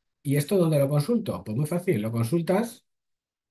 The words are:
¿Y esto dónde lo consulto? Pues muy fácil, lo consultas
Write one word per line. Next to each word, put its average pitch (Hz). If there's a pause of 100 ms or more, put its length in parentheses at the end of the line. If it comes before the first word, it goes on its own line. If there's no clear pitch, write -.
(240)
¿Y 135
esto 147
dónde 160
lo 139
consulto? 147
Pues 107
muy 147
fácil, 175
lo 110
consultas 170 (640)